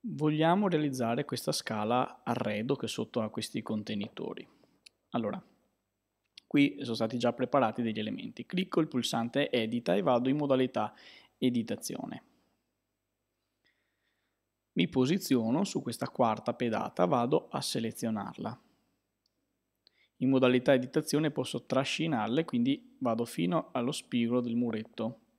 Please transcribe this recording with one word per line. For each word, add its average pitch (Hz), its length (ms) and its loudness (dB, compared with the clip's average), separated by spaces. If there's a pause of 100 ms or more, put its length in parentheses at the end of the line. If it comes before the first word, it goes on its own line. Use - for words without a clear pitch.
Vogliamo 156 680 2
realizzare 139 560 0
questa - 280 -4
scala 113 720 -2
arredo 110 500 -2
che 117 120 -6
sotto 113 340 -4
ha 107 100 -2
questi - 320 -6
contenitori. - 840 -6 (640)
Allora, 110 320 -4 (1040)
qui 143 360 4
sono 117 120 -4
stati 113 240 -2
già 120 140 2
preparati 123 500 2
degli 110 160 -2
elementi. 107 480 -8
Clicco - 340 -2
il 156 80 0
pulsante 123 640 -2
edita 117 440 0
e 101 80 2
vado 123 260 4
in 139 80 2
modalità 131 580 0 (440)
editazione. - 840 -2 (2500)
Mi 87 160 2
posiziono 131 760 2
su - 180 -6
questa 123 260 -6
quarta 113 460 0
pedata, 113 500 0
vado 143 440 2
a 139 120 -6
selezionarla. 110 1000 -6 (1600)
In 131 60 4
modalità 127 440 6
editazione 143 580 2
posso - 340 -6
trascinarle, 123 800 0
quindi 123 540 -2
vado 117 260 0
fino 170 480 -2
allo 123 180 -2
spigolo 120 500 0
del 120 140 -4
muretto 110 680 -4 (180)